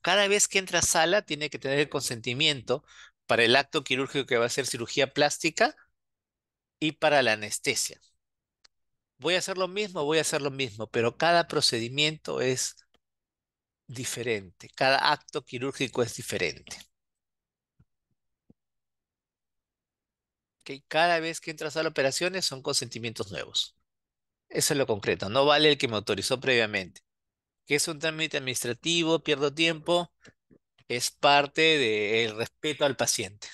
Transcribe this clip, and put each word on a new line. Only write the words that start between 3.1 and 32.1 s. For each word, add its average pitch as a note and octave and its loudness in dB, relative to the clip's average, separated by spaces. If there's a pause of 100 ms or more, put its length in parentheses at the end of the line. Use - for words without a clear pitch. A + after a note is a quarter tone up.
para A#2 4
el A#2 6
acto C#3 0
quirúrgico C3 -2
que B2 0
va A#2 2
a B2 -2
ser C3 -4
cirugía C3 -2
plástica D#3 0 (1040)
y D3+ -2
para D3 4
la A2+ 4
anestesia. - -4 (1160)
Voy E3 0
a F3+ 2
hacer F#3+ -4
lo F#3 0
mismo, F#3 -4
voy D#3 2
a D#3 4
hacer D3 -2
lo C#3 -2
mismo, A2+ -6
pero A#2 0
cada E3+ 2
procedimiento C#3 -2
es B2+ -2 (1120)
diferente, A2+ -6
cada C#3 4
acto - -6
quirúrgico B2+ -4
es A2+ -4
diferente. F2+ -6 (3750)
¿Ok? C#3 -14
Cada E3+ 2
vez D#3+ -6
que E3+ -10
entras D#3 -8
a D#3+ -2
las D#3+ -2
operaciones E3+ 0
son C3 -4
consentimientos A#2 -6
nuevos. - -6 (720)
Eso D#3+ 0
es C#3+ 2
lo C3+ 2
concreto, G2 -2
no C3+ 2
vale D3+ 6
el C#3+ 4
que C3+ -2
me A2+ -2
autorizó G#2 -2
previamente. G#2+ 0 (640)
Que C#3+ 0
es D3 0
un D#3 -8
trámite D#3 -4
administrativo, D3+ -2
pierdo C#3+ 0
tiempo, E3 0 (760)
es A#2+ -2
parte C#3+ 4
del A2+ 2